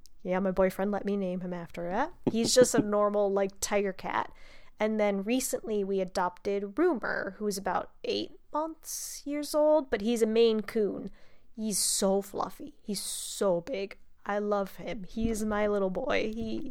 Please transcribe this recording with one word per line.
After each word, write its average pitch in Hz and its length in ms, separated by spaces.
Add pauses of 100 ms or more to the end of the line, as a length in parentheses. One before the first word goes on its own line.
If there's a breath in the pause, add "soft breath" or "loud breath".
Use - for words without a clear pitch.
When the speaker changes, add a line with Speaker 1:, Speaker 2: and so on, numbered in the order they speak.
(240)
Speaker 1:
Yeah, 185 160
my 190 100
boyfriend 190 400
let 196 140
me 202 120
name 185 260
him 180 120
after 175 340
that. 247 240 (200)
He's 220 200
just 247 220
a 233 40
Speaker 2:
<laughs> - 40
Speaker 1:
normal, 208 480
like, 196 300
tiger 202 320
cat. - 400 (480 soft breath)
And 220 180
then 202 240
recently 220 640
we 196 160
adopted 196 800
Rumor, 240 600
who's 208 200
about 180 320 (140)
eight 202 280 (200)
months, - 720
years 294 280
old, 302 360
but 220 100
he's 226 220
a 226 40
Maine 220 360
Coon. - 480 (460 soft breath)
He's 214 220
so 196 440
fluffy. - 580
He's 202 220
so - 580
big. 196 380 (260)
I 202 140
love 202 380
him. 185 320
He 226 200
is 220 160
my 208 220
little 196 240
boy. 196 440
He, 226 240 (120)